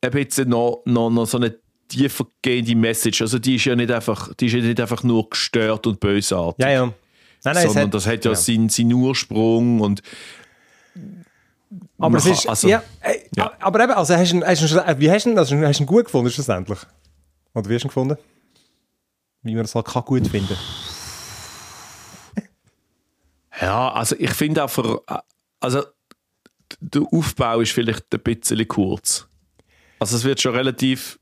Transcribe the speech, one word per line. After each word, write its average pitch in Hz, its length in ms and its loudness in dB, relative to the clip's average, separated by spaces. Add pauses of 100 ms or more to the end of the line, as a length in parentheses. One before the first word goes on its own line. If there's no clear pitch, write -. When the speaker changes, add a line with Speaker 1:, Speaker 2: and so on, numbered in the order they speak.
Speaker 1:
ein 127 100 -2
bisschen 135 380 -2
noch, 120 360 0
noch, 117 260 2
noch 117 160 2
so 120 120 -4
eine 117 160 -2 (320)
tiefer 131 400 -2 (160)
gehende 120 320 0
Message. 113 480 0
Also 113 160 -2
die 127 160 0
ist 113 100 0
ja 123 120 2
nicht 120 160 0
einfach, 113 420 -4
die - 120 -2
ist 110 80 2
ja 120 80 2
nicht 117 180 0
einfach 117 240 -4
nur 117 260 2
gestört 110 560 -2
und 107 140 -2
bösartig. 98 640 0
Speaker 2:
Ja, 139 80 2
ja. 127 140 2
Nein, 113 80 -8 (500)
nein, 147 140 0
es 175 40 4
Speaker 1:
Sondern 151 220 2
Speaker 2:
hat, 101 100 -4
Speaker 1:
das 101 140 -2
hat 113 160 -2
ja 113 80 4
Speaker 2:
ja. 104 40 0
Speaker 1:
seinen, 113 320 2
seinen 117 260 2
Ursprung 117 840 2
und 101 220 0 (2000)
Speaker 2:
Aber 160 120 0
Speaker 1:
man - 80 4
Speaker 2:
es 143 60 0
Speaker 1:
kann, 185 100 6
Speaker 2:
ist, - 140 -2
Speaker 1:
also, 113 200 2
Speaker 2:
ja, 220 140 4 (180)
ey, - 220 -4 (120)
Speaker 1:
ja. 196 160 -2 (100)
Speaker 2:
aber 196 240 2
eben, 254 80 2
also 175 220 4
hast 175 180 4
du 180 40 4
ihn, 170 80 2
hast 175 160 2
du 160 60 2 (100)
ihn, 170 240 4
wie 156 100 6
hast 208 140 4
du 240 60 4
ihn, 220 80 4
also 143 180 4
hast 147 240 4
du 147 40 4
ihn - 20 -6
gut 214 180 4
gefunden 123 260 2
schlussendlich? 104 480 -4 (760)
Oder 104 160 -4
wie 117 40 2
hast 120 80 -2
du - 40 -6
ihn - 20 -4
gefunden? 139 280 -2 (1300)
Wie 113 120 -6
man 113 80 -2
das 107 120 -6
halt 113 120 -2
kann 123 180 -4
gut 127 220 0
finden. 98 280 -2 (3000)
Speaker 1:
Ja, 110 320 -2
also 113 260 -2
ich 131 120 -2
finde 151 340 0
auch 139 60 -6
für, - 320 -4 (580)
also 131 220 -2 (1000)
der 147 220 -2 (100)
Aufbau 123 480 0
ist 113 120 0
vielleicht 113 400 -2
ein 110 80 -4
bisschen 113 460 -2
kurz. - 600 -2 (720)
Also 113 180 -2
es 117 80 -2
wird 135 160 0
schon 127 140 0
relativ 131 680 -2